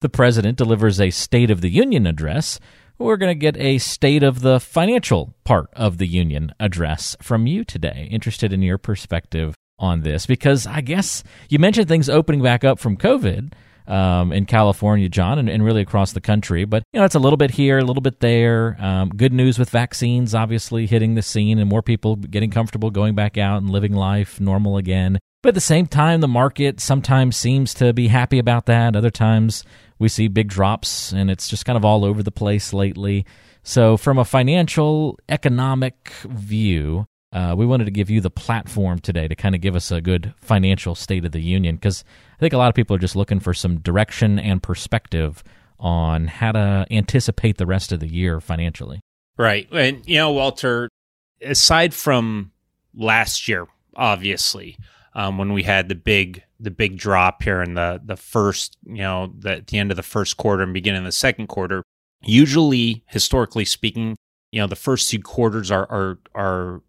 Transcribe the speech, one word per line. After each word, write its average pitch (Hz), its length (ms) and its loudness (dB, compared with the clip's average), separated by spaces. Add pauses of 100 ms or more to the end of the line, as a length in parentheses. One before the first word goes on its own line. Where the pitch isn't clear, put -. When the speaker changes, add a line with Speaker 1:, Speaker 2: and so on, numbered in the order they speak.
Speaker 1:
the 147 80 0
president 120 500 4
delivers 110 420 2
a 92 100 4
State 120 380 2
of 98 120 2
the 90 80 0
Union 151 400 2
address. 78 500 -4 (400)
We're 226 200 0
gonna 180 180 0
get 151 200 0
a 135 220 0
state 143 460 2
of 127 160 2
the 127 180 4
financial 170 840 0
part - 300 2
of 98 240 0
the 95 100 -2
union 80 500 -2
address 85 640 -4
from 113 240 0
you 196 180 -2
today. 73 460 -8
Interested 110 420 -4
in 95 100 0
your 92 160 0
perspective 82 760 -6 (240)
on 87 220 0
this, 76 260 -4
because 139 400 2
I 151 140 -6
guess 160 420 -4 (280)
you 147 100 4
mentioned 202 260 4
things 156 220 2
opening 151 340 2
back 123 220 2
up 135 160 2
from 104 160 0
covid, 139 560 0 (340)
um, 90 460 2
in 98 120 0
California, 104 640 2
John, 98 300 0
and, 120 100 0
and 107 160 0
really 110 180 2
across 98 300 0
the 92 80 -8
country. 101 440 0
But, 110 180 0 (100)
you 233 60 -2
know, 196 80 6
it's - 80 2
a 156 60 4
little 139 160 4
bit 139 160 2
here, 135 260 2
a 131 60 2
little 127 180 -2
bit 131 160 -2
there. 117 600 2
Um, 95 300 0
good 123 220 2
news 127 240 4
with 120 140 0
vaccines, 120 640 0
obviously, 113 520 -2
hitting 113 280 2
the 113 80 0
scene 110 380 0
and 101 100 2
more 110 100 2
people 110 360 0
getting 104 340 -4
comfortable 110 400 -2
going 104 240 0
back 104 240 -2
out 101 240 0
and 98 80 -2
living 101 240 0
life 98 460 -2
normal 98 360 2
again. 92 440 0 (200)
But - 100 4
at 190 40 0
the 185 60 0
same 165 260 2
time, 160 340 2
the 156 60 2
market 131 540 0
sometimes 131 560 2
seems 127 380 0
to 120 180 4
be 120 160 2
happy 123 320 2
about 120 260 0
that. 117 300 4
Other 113 120 2
times, 110 540 2 (340)
we 110 120 2
see 110 180 2
big 104 220 0
drops, 98 640 -2
and 98 180 0
it's - 180 -6
just - 160 -6
kind 120 120 0
of 107 80 2
all 107 200 4
over 101 200 0
the 101 80 -4
place 104 400 -2
lately. 98 520 -2 (380)
So 113 340 4
from 135 220 0
a 123 60 2
financial, 151 920 0 (120)
economic 131 800 -2 (140)
view, 101 840 -2 (260)
uh, 90 240 -2
we 110 100 2
wanted 123 180 2
to 101 80 -4
give 101 180 -2
you 110 100 2
the 92 100 -2
platform 98 680 -4
today 82 300 -6
to 80 80 -6
kind 95 180 -2
of 87 60 -4
give 90 160 -2
us - 160 -4
a 85 80 -2
good 90 400 -2
financial 95 560 0
state 92 280 -6
of 85 60 -4
the 80 100 -6
union, 85 380 -2
'cause - 240 -2 (340)
I - 40 -20
think 160 120 2
a 131 60 0
lot 123 100 4
of 113 60 2
people 107 220 2
are 87 40 -2
just 92 160 -2
looking 98 220 0
for 90 160 -2
some 87 240 -2
direction 101 640 0
and 92 200 -2
perspective 82 840 -4 (340)
on 80 480 0
how 110 260 -2
to 101 380 0
anticipate 107 680 0
the 92 80 -2
rest 95 260 -2
of 85 80 -4
the 80 80 -6
year 85 320 -2
financially. 82 600 -8 (360)
Speaker 2:
Right. 104 340 0
And, 135 340 -2
you 165 120 0
know, 151 160 2
Walter, 131 560 -2 (520)
aside 160 540 2
from 113 560 -2 (420)
last 110 540 0
year, 90 200 -4 (280)
obviously, 98 840 -4 (380)
um, 98 220 -4
when 98 160 -4
we 95 120 -2
had 95 240 0
the 95 80 -6
big, 95 480 -2 (160)
the 107 100 -10
big 95 260 -4
drop 92 460 0
here 95 180 -2
in 87 140 -6
the, 87 300 -4
the 104 120 -12
first, - 600 -4 (100)
you 113 120 -16
know, 95 380 -6
the, 98 200 -6
at - 100 -20
the 107 120 -6
end 101 120 -2
of 92 60 -2
the 92 80 -8
first - 320 -4
quarter 101 260 -2
and 92 100 -6
beginning 95 280 -4
of 92 60 -10
the 92 60 -8
second 117 360 -4
quarter, 92 340 -6 (400)
usually, 135 840 2
historically 113 580 -2
speaking, 113 500 -6 (380)
you 110 80 -6
know, 101 80 -2
the 98 80 -8
first - 340 -2
two 113 80 -4
quarters 107 540 -4
are, 95 180 -2
are, 95 280 -4 (180)
are 92 520 -6